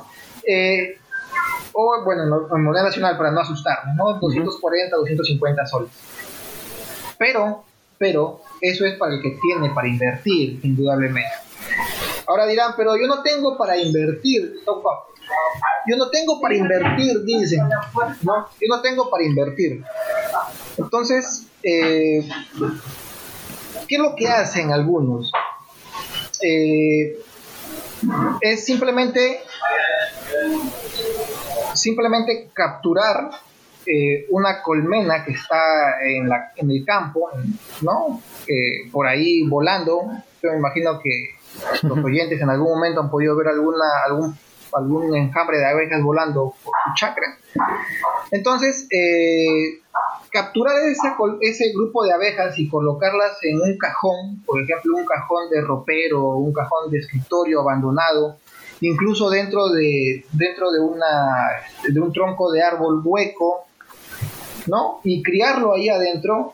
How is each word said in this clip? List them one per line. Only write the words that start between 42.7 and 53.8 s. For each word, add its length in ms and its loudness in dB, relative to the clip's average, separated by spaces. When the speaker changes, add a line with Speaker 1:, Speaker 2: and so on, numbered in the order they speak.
Speaker 1:
han 80 0
podido 260 2
ver 120 2
alguna, 580 2
algún, 320 -2
algún 420 0
enjambre 420 0
de 80 2
abejas 380 2
volando 500 2
por 100 -8
su 100 -2
chacra. 420 -2
Entonces, 600 0
eh, 880 4
capturar 520 0
esa 340 0
col-, 240 0
ese 320 2
grupo 300 0
de 100 4
abejas 460 0
y 100 -2
colocarlas 720 0
en 180 0
un 180 0
cajón, 680 -4